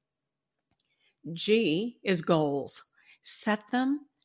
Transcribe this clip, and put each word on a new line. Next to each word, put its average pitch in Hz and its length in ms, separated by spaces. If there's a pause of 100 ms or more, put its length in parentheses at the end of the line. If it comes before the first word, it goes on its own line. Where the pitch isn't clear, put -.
(1300)
G 208 680
is 180 180
goals. 147 640 (380)
Set - 500
them 262 300 (240)